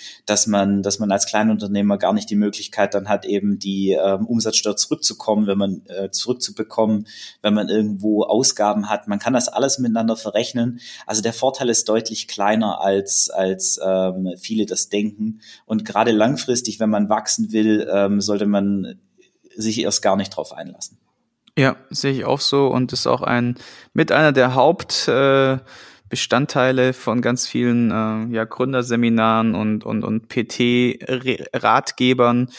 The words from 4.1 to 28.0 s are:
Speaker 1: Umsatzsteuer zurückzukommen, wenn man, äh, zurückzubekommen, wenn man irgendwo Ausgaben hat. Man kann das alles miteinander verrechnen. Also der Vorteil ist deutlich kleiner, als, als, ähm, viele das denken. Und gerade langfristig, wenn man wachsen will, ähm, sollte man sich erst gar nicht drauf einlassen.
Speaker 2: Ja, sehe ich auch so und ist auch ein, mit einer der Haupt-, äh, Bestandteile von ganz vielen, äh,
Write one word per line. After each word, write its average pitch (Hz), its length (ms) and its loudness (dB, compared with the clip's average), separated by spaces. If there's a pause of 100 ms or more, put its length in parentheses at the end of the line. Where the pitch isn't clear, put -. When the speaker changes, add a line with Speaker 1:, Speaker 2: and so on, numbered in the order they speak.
Speaker 1:
Umsatzsteuer 110 500 0
zurückzukommen, - 720 -2
wenn 98 100 0
man, 98 300 -2
äh, 95 240 -8
zurückzubekommen, 110 960 -2 (340)
wenn 104 140 2
man 107 160 0
irgendwo 107 540 0
Ausgaben 104 640 0
hat. 104 180 -4
Man 101 120 -2
kann 120 120 -2
das 120 160 0
alles 131 300 -2
miteinander 113 380 0
verrechnen. 120 640 -4 (260)
Also 110 160 -2
der 113 100 -2
Vorteil 127 380 0
ist - 180 0
deutlich 113 400 -2
kleiner, 104 540 0
als, 98 480 0
als, 95 520 0
ähm, 92 560 0
viele 107 280 -2
das - 240 -4
denken. 107 500 -4 (240)
Und 107 220 -6
gerade 113 260 2
langfristig, 120 640 0
wenn 110 120 0
man 104 180 0
wachsen 107 440 -2
will, 107 380 2
ähm, 101 300 2
sollte 104 240 -2
man 101 560 -2 (560)
sich 110 240 -2
erst - 220 -2
gar 98 140 2
nicht 98 140 -2
drauf - 220 -10
einlassen. - 460 -16 (600)
Speaker 2:
Ja, 135 160 4 (160)
sehe 139 220 -2
ich 131 120 -4
auch 135 160 0
so 139 280 2
und 123 240 0
ist 123 160 -4
auch 123 140 2
ein, 120 340 0 (360)
mit 156 200 2
einer 151 200 6
der 127 220 4
Haupt-, 143 540 2
äh, 135 500 4 (500)
Bestandteile 127 840 2
von 120 280 -2
ganz 120 280 -2
vielen, 120 420 2
äh, 110 440 -2